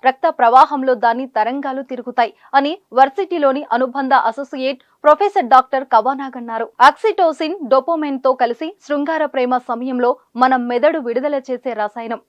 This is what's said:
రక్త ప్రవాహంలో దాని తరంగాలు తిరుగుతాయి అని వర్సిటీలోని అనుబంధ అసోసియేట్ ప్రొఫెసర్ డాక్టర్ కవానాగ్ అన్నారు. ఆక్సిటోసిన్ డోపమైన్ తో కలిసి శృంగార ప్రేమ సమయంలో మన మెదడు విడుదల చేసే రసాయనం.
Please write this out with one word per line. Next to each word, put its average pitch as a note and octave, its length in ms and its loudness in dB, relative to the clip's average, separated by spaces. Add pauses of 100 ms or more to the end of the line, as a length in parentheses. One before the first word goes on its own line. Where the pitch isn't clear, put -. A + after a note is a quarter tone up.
రక్త C4 220 0 (100)
ప్రవాహంలో C4 540 4 (100)
దాని A#3 240 0 (120)
తరంగాలు C4+ 520 -4
తిరుగుతాయి B3 420 -4 (260)
అని C#4+ 140 0 (280)
వర్సిటీలోని C#4+ 640 0 (120)
అనుబంధ C4 360 -2 (180)
అసోసియేట్ C4 500 -6 (240)
ప్రొఫెసర్ D4+ 480 2
డాక్టర్ C4 400 2
కవానాగ్ C4 480 -2
అన్నారు. A#3 260 -8 (220)
ఆక్సిటోసిన్ E4 680 0 (180)
డోపమైన్ C#4+ 520 0
తో C4 160 2
కలిసి A#3+ 260 -2 (200)
శృంగార D4 360 -2 (120)
ప్రేమ B3+ 180 -2 (160)
సమయంలో B3 420 -2 (320)
మన C4 140 4 (140)
మెదడు C#4+ 360 2
విడుదల C4 300 -4 (140)
చేసే B3 200 -6 (120)
రసాయనం. A3+ 460 -8